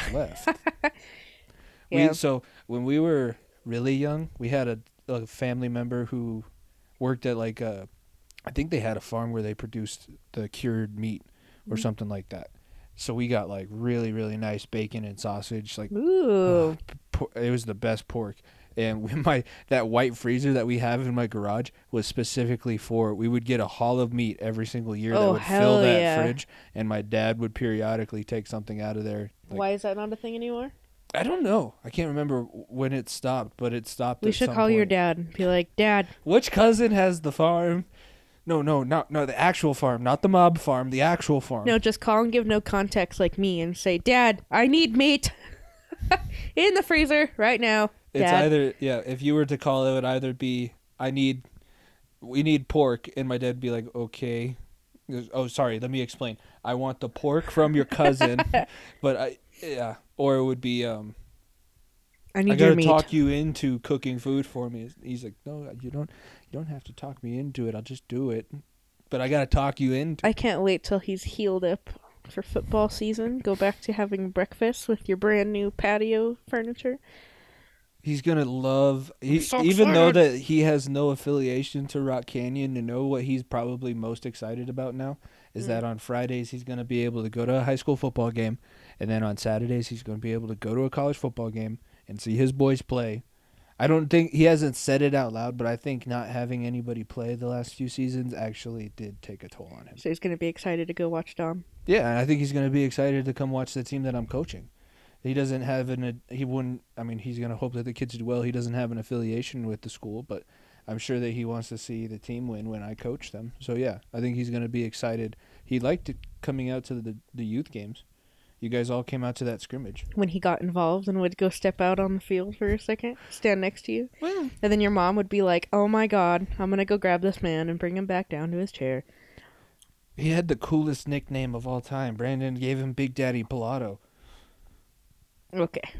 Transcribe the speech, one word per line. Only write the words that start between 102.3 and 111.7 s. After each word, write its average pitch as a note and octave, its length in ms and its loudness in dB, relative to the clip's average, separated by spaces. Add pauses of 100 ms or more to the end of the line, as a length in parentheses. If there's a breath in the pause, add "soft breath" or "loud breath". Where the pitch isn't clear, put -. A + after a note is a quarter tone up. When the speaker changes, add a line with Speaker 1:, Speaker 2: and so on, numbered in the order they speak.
Speaker 2:
he's C#3+ 140 -2
gonna C#3 180 0
be C#3 140 4
excited C#3 400 0
to C3 100 -2
come C3+ 160 -4
watch C3 240 -4
the C3 80 -4
team C3+ 220 -6
that B2+ 100 -2
I'm A#2 140 -4
coaching. B2+ 420 -6 (520 soft breath)
He C3 120 -2
doesn't C3+ 280 0
have C3 280 -2
an, B2 380 -6
he C3 160 -8
wouldn't, B2+ 380 -4 (140)
I A2+ 60 -10
mean, A#2 160 -8
he's A#2+ 220 -8
gonna A#2 160 -6
hope B2 180 -6
that A#2+ 80 -4
the B2 100 -8
kids A#2+ 240 -8
do A#2 80 -8
well. A#2+ 180 -2
He A#2+ 100 -2
doesn't A#2+ 220 -4
have A#2+ 180 -4
an A2+ 60 -6
affiliation A#2 680 -4
with G#2+ 140 -6
the A2+ 100 -14
school, G#2+ 320 -12
but G#2 220 -10 (420 soft breath)
I'm A2 120 -8
sure B2 200 -4
that A#2+ 140 -2
he A#2 120 -4
wants A2+ 260 -6